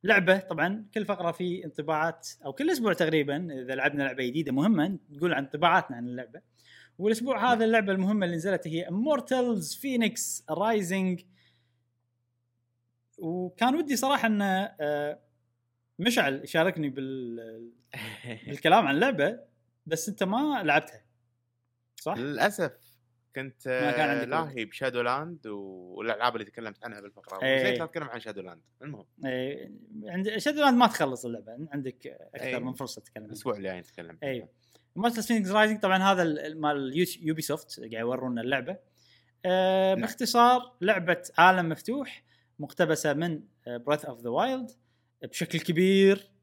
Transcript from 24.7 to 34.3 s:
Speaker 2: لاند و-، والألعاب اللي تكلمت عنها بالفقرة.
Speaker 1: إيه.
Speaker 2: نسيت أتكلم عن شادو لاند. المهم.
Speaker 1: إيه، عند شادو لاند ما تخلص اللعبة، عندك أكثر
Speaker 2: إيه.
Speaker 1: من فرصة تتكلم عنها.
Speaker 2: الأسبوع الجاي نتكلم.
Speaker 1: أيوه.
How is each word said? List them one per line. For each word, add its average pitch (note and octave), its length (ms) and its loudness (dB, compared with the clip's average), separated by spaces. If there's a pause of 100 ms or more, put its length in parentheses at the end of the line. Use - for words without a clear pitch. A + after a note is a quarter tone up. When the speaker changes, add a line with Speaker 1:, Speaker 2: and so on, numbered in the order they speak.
Speaker 2:
لاند C#3+ 460 -4
و-، G#2 120 -10 (380)
والألعاب A2+ 380 0
اللي G#2+ 100 -8
تكلمت A2 400 -14
عنها G#2+ 160 -12
بالفقرة. G2+ 420 -12
Speaker 1:
إيه. C3 200 2
Speaker 2:
نسيت B2 180 -2
أتكلم D#3+ 220 -8
عن A#2+ 160 -12
شادو G2+ 220 -12
لاند. E2+ 200 -16 (200)
المهم. B2+ 240 -16 (200)
Speaker 1:
إيه، B2+ 460 -6 (340)
عند G3 320 -6
شادو D4 220 -2
لاند C#4 180 6
ما B3 100 8
تخلص C3 380 -2
اللعبة، A#2 460 -10
عندك C3+ 360 -8
أكثر - 400 -12
Speaker 2:
إيه. B2+ 120 -4
Speaker 1:
من B2 140 -6
فرصة - 280 -10
تتكلم - 220 -18
عنها. G#2+ 100 -16
Speaker 2:
الأسبوع G#2+ 240 -4
الجاي F#2+ 220 -8
نتكلم. E2+ 440 -18
Speaker 1:
أيوه. B2+ 260 -6 (500)